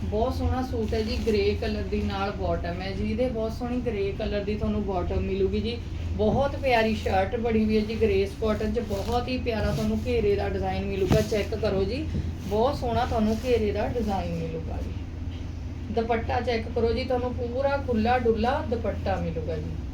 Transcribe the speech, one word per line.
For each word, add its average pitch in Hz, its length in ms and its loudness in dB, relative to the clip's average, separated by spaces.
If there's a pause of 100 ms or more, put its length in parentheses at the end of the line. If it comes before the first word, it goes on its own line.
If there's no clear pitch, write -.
ਬਹੁਤ 226 320 0
ਸੋਹਣਾ 254 260 0
ਸੂਟ 240 320 -2
ਹੈ 226 80 0
ਜੀ, 226 160 -2 (100)
ਗ੍ਰੇ 208 340 2
ਕਲਰ 208 220 -2
ਦੀ 196 200 -2
ਨਾਲ 196 280 -2
ਬਾਟਮ 175 500 -2
ਹੈ 190 100 -4
ਜੀ 208 200 -2
ਇਹਦੇ, 233 180 2
ਬਹੁਤ 220 240 -2
ਸੋਹਣੀ 247 320 -2
ਗ੍ਰੇ 202 340 -2
ਕਲਰ 208 240 -2
ਦੀ 208 120 -2
ਤੁਹਾਨੂੰ 208 300 0
ਬਾਟਮ 190 360 0
ਮਿਲੂਗੀ 190 400 0
ਜੀ। 233 160 -2 (400)
ਬਹੁਤ 233 380 2
ਪਿਆਰੀ 233 400 4
ਸ਼ਰਟ 196 400 0
ਬਣੀ 220 300 2
ਹੋਈ 214 100 2
ਹੈ 214 60 4
ਜੀ 214 200 -2
ਗ੍ਰੇਸ 196 280 4 (120)
ਕਾਟਨ 214 320 0
'ਚ, 220 60 2
ਬਹੁਤ 220 480 0
ਹੀ 254 100 -2
ਪਿਆਰਾ 214 340 0
ਤੁਹਾਨੂੰ 214 340 2
ਘੇਰੇ 220 300 4
ਦਾ 202 140 0
ਡਿਜ਼ਾਈਨ 190 360 -2
ਮਿਲੂਗਾ। 196 360 4
ਚੈੱਕ 208 340 0
ਕਰੋ 202 280 0
ਜੀ, 254 220 -2 (420)
ਬਹੁਤ 233 320 2
ਸੋਹਣਾ 233 260 2
ਤੁਹਾਨੂੰ 220 380 2
ਘੇਰੇ 226 280 2
ਦਾ 208 160 0
ਡਿਜ਼ਾਈਨ 202 460 -2
ਮਿਲੂਗਾ 165 500 -4
ਜੀ। - 80 -4 (1000)
ਦੁਪੱਟਾ 226 480 0
ਚੈੱਕ 226 340 0
ਕਰੋ 233 180 4
ਜੀ, 254 100 0
ਤੁਹਾਨੂੰ 247 300 0
ਪੂਰਾ 254 440 0
ਖੁੱਲ੍ਹਾ 240 420 2
ਡੁੱਲਾ 233 380 2 (120)
ਦੁਪੱਟਾ 208 460 0
ਮਿਲੂਗਾ 165 400 -2
ਜੀ। 156 160 -4 (220)